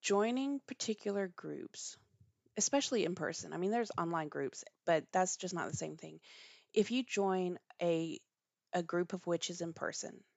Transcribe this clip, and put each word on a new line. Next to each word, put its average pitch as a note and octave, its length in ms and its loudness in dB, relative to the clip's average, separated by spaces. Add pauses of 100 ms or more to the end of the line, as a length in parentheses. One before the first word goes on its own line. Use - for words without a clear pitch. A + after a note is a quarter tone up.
joining B3 640 2
particular G3+ 600 -2
groups, - 680 -10 (600)
especially B3 480 2
in F3 120 0
person, D#3+ 360 -4
I D#3+ 60 -6
mean, F#3 140 2
there's A#3 260 0
online E3 300 0
groups, - 360 -6 (220)
but D#3+ 260 6
that's F#3 240 4
just F#3 180 -6
not E3 160 -2
the - 60 -4
same D#3 200 -4
thing. D#3+ 240 -14 (540)
If G#3 160 4
you B3 140 2
join F#3+ 540 2 (240)
a, E3 380 2 (520)
a F3+ 100 0
group F3 320 0
of F#3 120 -6
witches F3 360 -2
in E3+ 120 -4
person - 480 -6 (140)